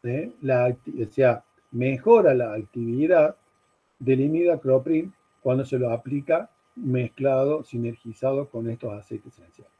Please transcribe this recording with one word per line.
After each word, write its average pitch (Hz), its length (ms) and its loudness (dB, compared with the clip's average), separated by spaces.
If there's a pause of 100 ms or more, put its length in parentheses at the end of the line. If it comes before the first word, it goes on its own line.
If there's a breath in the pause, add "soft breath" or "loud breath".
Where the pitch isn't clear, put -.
¿eh? 143 280 -6 (100)
la 123 260 2
acti-, 120 380 -6
o 104 60 -18
sea, 127 320 2 (280)
mejora 135 640 4
la 120 200 0
actividad 127 840 0 (640)
del 131 220 0
imidacloprid 156 880 0 (320)
cuando 131 240 0
se 135 120 -4
lo 123 140 -2
aplica 143 580 -4 (260)
mezclado, 135 880 -2
sinergizado 120 840 -6
con 117 220 -8
estos 113 240 -10
aceites 104 400 -16
esenciales. - 460 -20